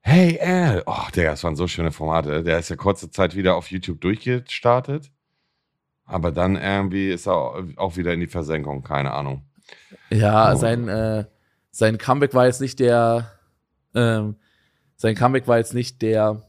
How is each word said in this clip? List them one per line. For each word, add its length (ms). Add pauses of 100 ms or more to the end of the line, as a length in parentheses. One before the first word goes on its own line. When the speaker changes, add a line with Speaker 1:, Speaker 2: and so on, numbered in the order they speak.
Speaker 1:
Hey 400
Al. 460
Oh, 100 (180)
Digga, 160
das 140
waren 120
so 120
schöne 240
Formate. 500
Der 160
ist 120
ja 60
kurze 340
Zeit 260
wieder 200
auf 140
YouTube 300
durchgestartet. 1080 (960)
Aber 280
dann 240
irgendwie 540
ist 160
er 80
au-, 300 (120)
auch 200
wieder 160
in 80
die 60
Versenkung, 560
keine 300
Ahnung. 300 (680)
Speaker 2:
Ja, 420
Speaker 1:
Oh. 40
Speaker 2:
sein, 320
äh, 360 (460)
sein 280
Comeback 360
war 120
jetzt 140
nicht 200
der, 520 (600)
ähm, 420 (600)
sein 180
Comeback 340
war 100
jetzt 160
nicht 280
der 460